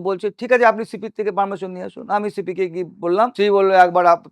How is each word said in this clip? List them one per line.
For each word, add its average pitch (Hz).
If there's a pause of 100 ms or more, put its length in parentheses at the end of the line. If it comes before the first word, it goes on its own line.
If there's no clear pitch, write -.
বলছে, 185
"ঠিক 226
আছে, 247
আপনি 220
সিপির 214
থেকে 208
পারমিশন 190
নিয়ে 180
আসুন।" -
আমি 208
সিপিকে 185
গিয়ে 175 (120)
বললাম, 180
সেই 202
বললো, 196
"একবার 180
আপ-, 170